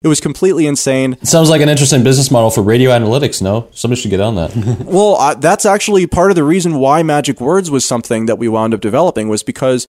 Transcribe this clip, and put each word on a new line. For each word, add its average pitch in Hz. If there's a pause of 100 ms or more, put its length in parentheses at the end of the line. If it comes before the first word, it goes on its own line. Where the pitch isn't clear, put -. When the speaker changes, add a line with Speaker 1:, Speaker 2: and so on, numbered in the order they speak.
Speaker 1:
It 160
was 151
completely 160
insane. 131
Speaker 2:
It -
sounds 160
like 156
an 147
interesting 139
business 135
model 113
for 110
radio 123
analytics, 120
no? 104
Somebody 120
should 110
get 92
on 110
that. 101
<laughs> 123
Speaker 1:
Well, 196
uh, 143
that's 170
actually 196
part 185
of 185
the 160
reason 165
why 143
Magic 147
Words 170
was 139
something 113
that 110
we 120
wound 110
up 98
developing, 113
was 107
because 127 (100)